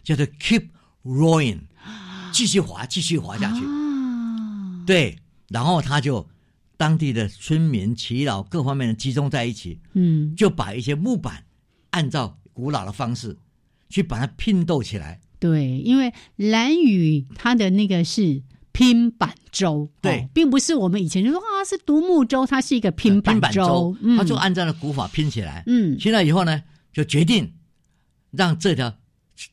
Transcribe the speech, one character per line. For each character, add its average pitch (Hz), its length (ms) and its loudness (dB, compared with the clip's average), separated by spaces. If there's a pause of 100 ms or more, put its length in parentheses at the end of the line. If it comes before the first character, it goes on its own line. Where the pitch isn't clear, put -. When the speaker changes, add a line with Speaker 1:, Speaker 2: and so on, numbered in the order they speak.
Speaker 1:
叫 156 140 -2
做 147 100 0
“keep - 440 -2 (340)
Rowing”， 135 560 2 (720)
继 233 160 0
续 175 140 2
划， 101 240 -8
继 - 160 -6
续 165 180 -2
划 98 180 -8
下 202 220 -2
去。 262 60 -6
Speaker 2:
啊。 233 1200 -6
Speaker 1:
对， 175 340 0 (300)
然 117 160 -4
后 170 160 2
他 139 180 -2
就 123 260 -2 (520)
当 165 200 2
地 147 140 -2
的 110 160 -2
村 - 320 -2
民、 120 340 0
耆 123 320 -4
老 104 160 -2
各 160 220 -4
方 139 140 -2
面 131 100 -2
的 113 60 0
集 120 180 -4
中 135 180 -2
在 131 140 -2
一 120 80 -4
起， 87 260 -12 (140)
Speaker 2:
嗯。 160 440 2
Speaker 1:
就 202 140 4
把 101 240 -4
一 117 60 -6
些 139 160 -4
木 208 220 -2
板 - 260 -10 (460)
按 156 200 -2
照 117 300 -4 (140)
古 127 180 -6
老 113 140 -4
的 98 80 -6
方 120 200 -4
式 117 240 -10 (520)
去 - 120 0
把 120 160 -6
它 123 80 -2 (120)
拼 185 280 0
凑 165 160 0
起 104 160 -8
来。 80 220 -12 (200)
Speaker 2:
对， 151 400 0
因 247 180 2
为 254 160 0 (240)
兰 226 420 2
屿 165 560 2
它 240 180 0
的 214 160 2
那 202 160 4
个 185 200 2
是 156 360 0 (300)
拼 240 400 4
板 - 240 -4 (160)
舟， 151 380 0 (120)
Speaker 1:
对。 160 200 0
Speaker 2:
哦， 131 120 -8
并 320 160 4
不 262 100 4
是 330 160 0
我 202 120 2
们 196 140 0
以 170 60 0
前 185 160 0
就 233 60 4
说， 330 100 0
啊， 403 240 -4
是 381 160 -4
独 302 220 2
木 339 240 4
舟， 262 200 2
它 262 140 0
是 262 160 0
一 240 40 0
个 208 120 0
拼 202 300 4
板 214 120 2
舟。 - 0 -
Speaker 1:
拼 214 80 4
板 - 120 0
舟， 175 480 2
Speaker 2:
嗯。 233 160 4
Speaker 1:
它 208 60 4
就 170 120 0
按 185 180 0
照 175 120 0
那 156 80 -2
古 147 180 -6
法 135 160 -4
拼 156 220 -2
起 117 120 -4
来。 85 260 -10
Speaker 2:
嗯。 220 300 2
Speaker 1:
拼 208 140 0
了 208 140 4
以 147 60 4
后 185 120 2
呢， 156 200 0 (280)
就 151 120 -2
决 147 200 2
定 165 300 2 (800)
让 165 260 0
这 165 180 0
条， 120 180 -4 (580)